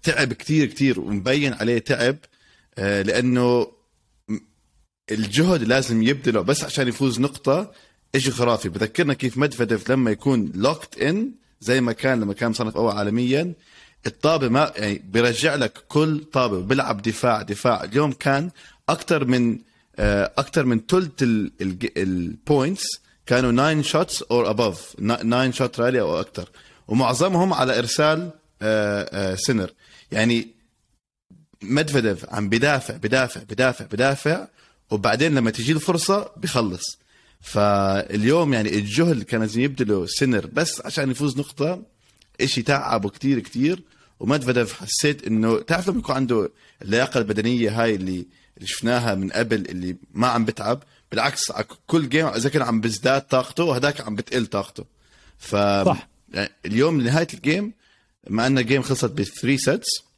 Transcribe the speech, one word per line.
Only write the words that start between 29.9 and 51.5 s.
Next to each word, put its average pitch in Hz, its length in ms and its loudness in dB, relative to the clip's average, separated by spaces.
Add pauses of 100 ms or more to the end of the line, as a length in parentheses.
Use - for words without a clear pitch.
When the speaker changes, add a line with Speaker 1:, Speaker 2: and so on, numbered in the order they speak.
Speaker 1:
يعني 113 360 2 (1120)
مدفدف 120 720 0
عم 104 140 -2
بدافع، 127 480 0
بدافع، 120 460 -2
بدافع، 113 420 -2
بدافع، 139 640 -2 (420)
وبعدين 113 440 2
لما 117 160 2
تيجي 117 220 -2
الفرصة 175 640 0
بيخلص. 113 640 -2 (400)
فاليوم 104 1120 2
يعني 110 140 0
الجهد 104 400 0
اللي 127 160 0
كان 113 160 -2
لازم 110 200 -2
يبذله 123 460 0
سينر 123 400 0
بس - 400 -4
عشان 139 240 -2
يفوز 131 280 -2
نقطة، 165 440 -6 (580)
إشي 127 220 0
تعبه 117 460 0
كتير، 135 300 0
كتير. 135 440 -2 (380)
ومدفدف 123 520 0
حسيت - 540 -2
إنه، 110 340 2
تعرف 180 280 -2
لما 196 100 -2
يكون 147 160 -4
عنده 120 360 0 (320)
اللياقة 120 360 0
البدنية 110 640 0
هاي 113 120 2
اللي، 92 320 -4 (300)
اللي 92 100 -14
شفناها 117 480 0
من 95 160 -2
قبل، 110 380 0
اللي 90 280 -6 (180)
ما 117 120 2
عم 117 180 2
بتعب، 113 380 -2 (280)
بالعكس، - 400 -2